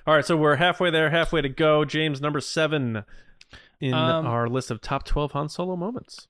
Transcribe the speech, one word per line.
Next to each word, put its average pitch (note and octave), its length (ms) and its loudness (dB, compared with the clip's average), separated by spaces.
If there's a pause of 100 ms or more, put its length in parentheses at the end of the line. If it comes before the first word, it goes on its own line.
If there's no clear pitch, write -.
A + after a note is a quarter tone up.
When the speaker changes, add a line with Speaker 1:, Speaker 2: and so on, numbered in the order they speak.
Speaker 1:
All D3+ 80 4
right, D3 100 4
so E3+ 120 2
we're D3+ 200 4
halfway F3 340 2
there, D#3 180 2
halfway D#3+ 320 0
to C#3 80 -2
go. D3+ 380 4
James, D3+ 340 -2
number D3 200 -2
seven C3+ 640 -2 (760)
in C3+ 140 0
Speaker 2:
Um, D#3+ 320 0
Speaker 1:
our A#2 220 0
list B2+ 220 -4
of A2+ 120 -6
top - 220 -6
twelve D3 280 0
Han D3 160 -4
Solo F3+ 280 -6
moments. - 540 -10